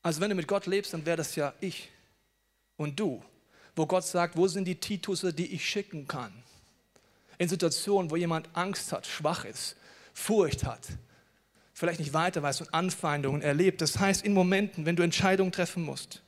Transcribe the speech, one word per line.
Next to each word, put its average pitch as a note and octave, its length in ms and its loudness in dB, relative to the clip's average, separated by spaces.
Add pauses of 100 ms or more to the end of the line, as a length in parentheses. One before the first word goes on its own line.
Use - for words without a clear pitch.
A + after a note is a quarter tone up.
Also D#3+ 180 0
wenn G3+ 80 0
du G3+ 80 0
mit D#3+ 100 -2
Gott G3 200 0
lebst, G3 260 -2
dann D#3 140 -6
wär E3+ 100 0
das D#3+ 200 -4
ja C#3+ 240 -2
ich - 280 -8 (880)
und D3 240 -6
du. C#3+ 220 -2 (520)
Wo D#3 120 2
Gott F#3 180 2
sagt, E3+ 320 0
„Wo F3+ 100 4
sind F#3 200 -2
die F3+ 120 -4
Titusse, F#3 540 -2
die F3 220 -4
ich - 120 -6
schicken E3 400 -6
kann?“ A#2+ 260 -8 (1040)
In F3 100 0
Situationen, F3+ 600 2
wo D#3+ 60 0
jemand E3+ 380 0
Angst F#3 380 -2
hat, - 140 -6
schwach D#3 380 -2
ist, - 320 -10 (360)
Furcht G3 520 2
hat, A#2 220 -8 (840)
vielleicht E3+ 280 -2
nicht C#3+ 120 -4
weiter E3 300 2
weiß C#3+ 200 0
und - 120 -8
Anfeindungen D3 680 0
erlebt. D#3+ 400 4
Das D#3 200 0
heißt, G3 240 4
in G#3 80 2
Momenten, F#3+ 520 2
wenn E3+ 120 2
du E3+ 80 4
Entscheidungen F#3 480 4
treffen F3 320 -2
musst - 440 -10